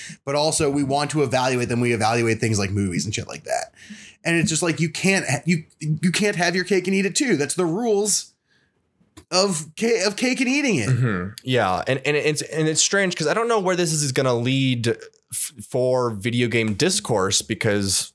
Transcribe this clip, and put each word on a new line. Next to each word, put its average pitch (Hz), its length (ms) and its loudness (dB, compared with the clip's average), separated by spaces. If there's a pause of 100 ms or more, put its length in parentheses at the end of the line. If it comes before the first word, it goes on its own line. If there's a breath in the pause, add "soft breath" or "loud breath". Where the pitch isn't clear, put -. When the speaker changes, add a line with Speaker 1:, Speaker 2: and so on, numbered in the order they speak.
(240 loud breath)
Speaker 1:
but 139 100 -6
also 156 340 2
we 143 140 0
want 139 300 0
to 151 100 2
evaluate 127 460 2
them. 120 120 2
We 120 120 2
evaluate 113 480 2
things 110 180 2
like 98 140 0
movies 101 320 0
and 110 100 -6
shit - 140 -6
like - 160 -14
that. - 280 -6 (520 loud breath)
And 170 120 2
it's 165 140 2
just 160 120 -2
like, 156 180 -2
you 165 100 0
can't 190 340 0
ha-, - 220 -2
you, 165 160 0 (160)
you 156 320 0
can't 208 260 0
have 175 200 0
your 180 80 0
cake 185 240 0
and 190 80 2
eat 196 100 2
it 190 80 -2
too. 240 220 2
That's 143 180 -2
the 180 100 0
rules 208 640 0 (1040)
of 180 360 0 (100)
ca-, 226 300 0
of 202 100 -2
cake 247 240 0
and 254 80 0
eating 269 280 2
it. 110 120 0
Speaker 2:
Mm-hmm. 110 460 0 (100)
Yeah. 101 420 2
And, 131 180 -2
and 147 120 0
it's, 143 260 0
and 156 240 -2
it's 156 160 0
strange 196 320 0
'cause 151 140 -2
I 160 60 0
don't 226 140 -2
know 226 120 2
where 180 160 0
this 170 160 0
is 147 200 0
gonna 131 220 2
lead 123 640 0 (360)
f-, - 200 0 (160)
for 127 420 0
video 120 380 0
game 110 260 2
discourse 110 680 0
because, 101 720 0